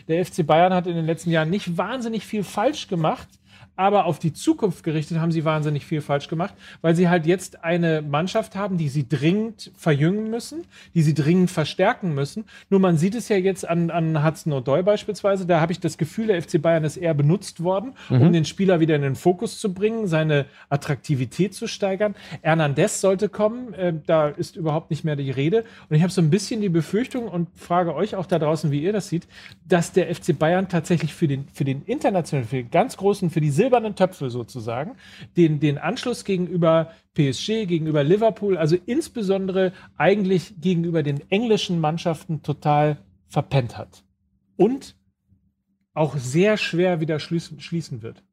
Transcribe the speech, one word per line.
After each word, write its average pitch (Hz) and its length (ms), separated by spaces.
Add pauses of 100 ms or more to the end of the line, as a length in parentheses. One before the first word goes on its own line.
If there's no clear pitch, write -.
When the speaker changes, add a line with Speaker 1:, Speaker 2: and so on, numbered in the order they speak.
Speaker 1:
der 165 120
F 180 120
C - 100
Bayern 165 320
hat 180 140
in 175 80
den 165 100
letzten 165 240
Jahren 160 220
nicht 180 260
wahnsinnig 226 480
viel 208 180
falsch 240 440
gemacht, 175 400 (480)
aber 196 300
auf 170 140
die 160 140
Zukunft 247 500
gerichtet 160 380
haben 170 100
sie 160 140
wahnsinnig 156 400
viel 151 160
falsch 143 260
gemacht, 175 260 (280)
weil 165 140
sie 175 120
halt 170 180
jetzt 190 380
eine 165 380
Mannschaft 180 560
haben, 190 200
die 156 120
sie 135 180
dringend 185 680
verjüngen 175 520
müssen, 240 360 (280)
die 170 80
sie 156 120
dringend 170 360
verstärken 185 640
müssen. 139 300 (260)
Nur 196 120
man 180 160
sieht 190 180
es 220 140
ja 208 80
jetzt 185 320
an, 170 200
an 160 360
Hudson-Odoi 147 580
beispielsweise, 202 600
da 170 160
habe 165 100
ich 170 80
das - 180
Gefühl, 214 300
der 196 80
F 170 120
C 180 100
Bayern 160 260
ist 151 140
eher 165 160
benutzt 151 500
worden, 190 300 (160)
um 131 180
Speaker 2:
Mhm. 175 60
Speaker 1:
den 165 100
Spieler 180 380
wieder 160 160
in 143 40
den 135 140
Fokus 175 440
zu 190 140
bringen, 214 340
seine 156 380 (220)
Attraktivität 139 840
zu 233 140
steigern. 196 480 (260)
Hernandez 156 580
sollte 190 300
kommen, 226 460
äh, 175 180 (120)
da 156 220
ist 147 300
überhaupt 160 320
nicht 151 160
mehr 151 100
die 139 160
Rede. 160 320 (260)
Und 156 60
ich 156 80
habe 180 80
so 190 80
ein 160 100
bisschen 208 300
die 208 100
Befürchtung 208 600
und 175 180 (100)
frage 175 380
euch 202 220
auch 185 80
da 170 140
draußen, 156 320
wie 143 120
ihr 190 80
das 208 160
seht, 165 180 (400)
dass 170 280
der 170 160
F 165 100
C - 140
Bayern 175 340
tatsächlich 165 460
für 160 160
den, 139 240
für - 100
den 135 200
internationalen, 190 600
für 135 120
den 120 140
ganz 185 260
großen, 196 320
für 160 100
die 151 200
silbernen 226 360
Töpfe 180 360
sozusagen, 120 640 (420)
den, 156 220
den 143 180
Anschluss 233 460
gegenüber 170 680 (220)
P 143 160
S - 160
G, 220 200
gegenüber 156 380
Liverpool, 202 540
also 160 280
insbesondere 190 880 (240)
eigentlich 190 640
gegenüber 165 420
den 143 260
englischen 202 500
Mannschaften 160 600
total 147 560 (300)
verpennt 139 500
hat. - 260 (520)
Und 247 400 (1000)
auch 151 240
sehr 165 400
schwer 175 440
wieder 156 180
schließen, 165 400
schließen 147 420
wird. - 320